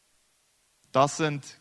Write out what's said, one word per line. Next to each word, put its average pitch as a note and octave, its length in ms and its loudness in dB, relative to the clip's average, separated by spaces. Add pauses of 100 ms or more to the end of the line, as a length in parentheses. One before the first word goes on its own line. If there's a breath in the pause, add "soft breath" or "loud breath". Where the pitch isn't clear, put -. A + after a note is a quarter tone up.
(920)
Das C#3 260 2
sind D3 440 -4